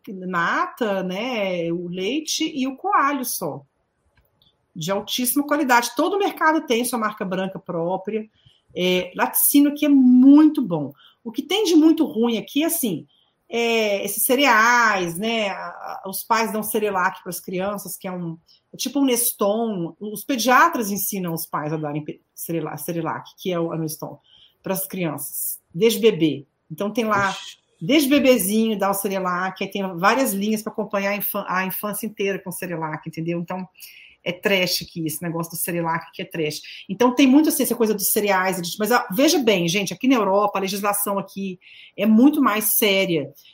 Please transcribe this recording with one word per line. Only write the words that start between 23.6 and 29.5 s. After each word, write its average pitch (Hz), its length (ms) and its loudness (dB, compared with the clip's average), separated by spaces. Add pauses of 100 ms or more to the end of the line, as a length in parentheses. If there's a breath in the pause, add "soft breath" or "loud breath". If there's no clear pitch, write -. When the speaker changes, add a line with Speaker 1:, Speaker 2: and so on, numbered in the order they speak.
Speaker 1:
a 165 60 -4
Neston, 151 420 -8 (420 soft breath)
pras 185 240 -4
crianças, - 720 -6 (160)
desde 214 240 2
bebê. 160 460 2 (260)
Então, 202 220 -6
tem 220 140 -2
lá, 202 240 0
Speaker 2:
Ixi. - 260 -12 (240)
Speaker 1:
desde 262 300 2
bebezinho, 226 680 2
dá 196 120 2
o 196 40 0
Cerelac, 185 720 -4